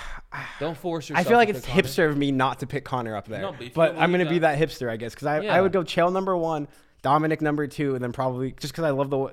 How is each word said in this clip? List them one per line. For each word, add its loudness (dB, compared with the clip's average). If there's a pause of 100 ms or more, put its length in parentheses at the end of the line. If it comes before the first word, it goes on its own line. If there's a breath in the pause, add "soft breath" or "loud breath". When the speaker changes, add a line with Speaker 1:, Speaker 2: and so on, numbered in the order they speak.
Speaker 1:
<sighs> -14
I -10 (160 loud breath)
Speaker 2:
Don't -4
force -6
Speaker 1:
I -4
Speaker 2:
yourself 2
Speaker 1:
feel 6
like 6
Speaker 2:
to -2
Speaker 1:
it's -12
Speaker 2:
pick -2
Conor. 4
Speaker 1:
hipster 2
of -2
me 2
not 0
to -8
pick -6
Conor -4
up -8
there. -8
Speaker 2:
No, -6
but -14
if -12
you -20
Speaker 1:
But 4
Speaker 2:
don't -2
Speaker 1:
I'm 4
gonna 4
Speaker 2:
believe 2
Speaker 1:
be 4
Speaker 2:
that 2
Speaker 1:
that 2
hipster, -6
I -4
guess, -8
'cause -6
I, 0
I -2
Speaker 2:
Yeah. 2
Speaker 1:
would 2
go 2
Chael 2
number 0
one, -2 (340 soft breath)
Dominic 2
number 0
two, -2
and -4
then -4
probably, -4
just -10
'cause -4
I 2
love 0
the, 0